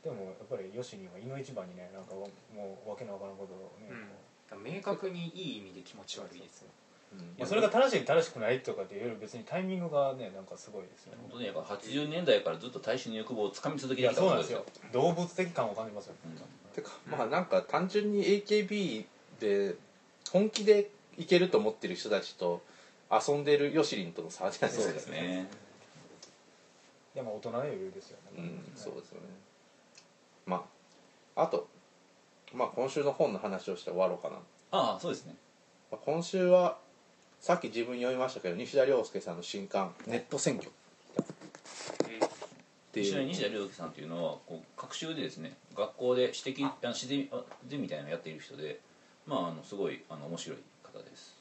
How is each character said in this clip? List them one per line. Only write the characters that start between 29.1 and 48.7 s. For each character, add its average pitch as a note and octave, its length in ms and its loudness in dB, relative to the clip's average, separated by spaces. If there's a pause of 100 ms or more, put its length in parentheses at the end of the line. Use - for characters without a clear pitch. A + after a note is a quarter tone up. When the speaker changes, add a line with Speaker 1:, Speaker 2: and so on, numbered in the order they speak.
Speaker 3:
よ - 100 -16
ね。 - 60 -16 (1200)
ま F#2 180 -2 (720)
あ、 C#3+ 60 4
あ E3 60 6
と、 - 200 0 (840)
ま B2+ 100 2
あ A2+ 40 0
今 B2+ 200 0
週 C#3 160 0
の C#3 80 4
本 B2 220 4
の F#2+ 40 -4
話 F#2+ 300 -4
を F2+ 80 -2
し - 80 -12
て F#2 60 -6
終 F2+ 100 -2
わ F#2 80 6
ろ F2+ 60 2
う F2 40 -6
か - 120 -6
な。 - 60 -10 (340)
Speaker 4:
あ C3+ 260 2
あ、 - 20 -10
そ E3 120 -4
う - 20 0
で - 60 -4
す - 80 -14
ね。 - 100 -16 (540)
Speaker 3:
ま - 80 -8
あ、 - 80 -14
今 D#3+ 160 2
週 F3+ 240 2
は、 F3+ 320 8 (600)
さ - 160 4
っ F3 60 2
き - 40 -6
自 A#2 200 0
分 B2 120 -4
読 B2 160 2
み C3 60 0
ま B2+ 100 2
し - 60 -6
た - 60 -8
け F#2 80 -2
ど、 E2+ 80 0
西 A2 200 -2
田 C3 80 10
亮 B2+ 200 6
介 - 160 -4
さ F2 140 -8
ん - 20 -6
の F2 60 -10
新 G2 240 -6
刊、 F#2+ 260 0 (140)
ネ A#2 120 -2
ッ A#2+ 40 -2
ト - 160 -4
選 C#3 160 2
挙。 - 160 -8 (1400)
Speaker 1:
え A2+ 100 -10
ー。 A2+ 60 6
Speaker 3:
っ - 60 2 (600)
て A2 80 -2
い - 20 4
う。 G2+ 40 4
Speaker 4:
西 G2 80 2
田、 F#2 80 2
西 F2+ 200 0
田 G#2 60 2
亮 G#2 160 -2
介 F#2 100 -10
さ E2+ 100 -10
ん D#2+ 40 -6
っ D2+ 40 -10
て - 80 -14
い - 40 -10
う D#2+ 40 -10
の E2+ 160 -2
は、 D2 220 -2
こ D#2+ 160 -10
う、 - 40 -20 (100)
各 - 180 -10
週 E3 200 -4
で D3+ 80 -4
で C3 80 -2
す - 80 -14
ね、 - 180 -10 (200)
学 G2+ 200 0
校 B2 180 4
で B2+ 180 4
私 - 100 -8
的、 C#3 220 -2
Speaker 1:
あ。 C3+ 180 -2
Speaker 4:
あ A#2 40 -2
の、 A#2+ 60 -2
自 B2 160 -6
然、 C#3 240 0
あ、 - 100 -4 (240)
ゼ C#3 100 -6
ミ C3 60 -2
み - 60 -4
た - 80 -4
い - 20 -4
な D2 60 -8
の D3 40 -10
を D#3 40 -4
や - 60 -4
っ - 20 -6
て D#2+ 100 -10
い D#2 40 -10
る - 60 -14
人 - 160 -16
で、 D2+ 240 -8 (460)